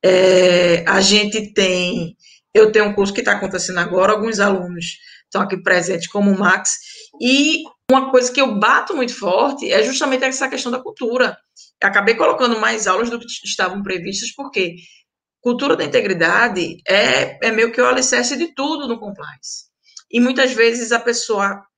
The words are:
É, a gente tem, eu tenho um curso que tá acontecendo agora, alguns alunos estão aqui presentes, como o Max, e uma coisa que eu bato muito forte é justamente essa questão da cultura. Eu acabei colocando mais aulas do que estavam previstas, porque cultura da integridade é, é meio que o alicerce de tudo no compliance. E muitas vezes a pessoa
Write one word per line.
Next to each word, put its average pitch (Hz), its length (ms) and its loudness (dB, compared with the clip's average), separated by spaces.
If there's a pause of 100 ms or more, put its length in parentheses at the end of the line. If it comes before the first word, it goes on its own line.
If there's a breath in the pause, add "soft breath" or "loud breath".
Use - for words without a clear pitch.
É, 180 800 4
a 190 140 2
gente 208 540 0
tem, 180 600 -2 (380 soft breath)
eu 214 180 6
tenho 214 140 4
um 202 80 -2
curso 202 220 0
que - 80 -4
tá 202 100 0
acontecendo 190 460 -4
agora, 180 340 2
alguns 214 260 -2
alunos 180 600 -2 (260 loud breath)
estão - 160 -4
aqui 196 160 -4
presentes, 175 500 -2
como 202 240 0
o 190 80 2
Max, 190 380 0 (440 loud breath)
e 294 420 0 (280)
uma 262 200 2
coisa 247 200 4
que 277 100 -2
eu 220 180 0
bato 277 360 2
muito 254 200 -4
forte 208 580 0
é 202 100 4
justamente 262 420 -2
essa 262 240 -2
questão 262 220 -6
da 254 100 -6
cultura. 247 560 -2 (440 loud breath)
Eu 196 80 2
acabei 202 260 2
colocando 233 460 0
mais 220 260 -2
aulas 202 220 0
do 233 100 -6
que - 80 -14 (180)
estavam 196 380 -4
previstas, 196 500 -8
porque 185 440 -6 (640 loud breath)
cultura 240 360 0
da - 80 -4
integridade 190 960 0 (100)
é, 247 580 0
é 226 60 0
meio 226 180 0
que 240 100 -4
o 247 60 4
alicerce 254 500 0
de 330 160 -6
tudo 285 360 -6
no 233 100 -6
compliance. 196 680 -16 (440 loud breath)
E 233 100 2
muitas 254 320 2
vezes 233 380 2
a 233 80 0
pessoa 202 640 -2 (160)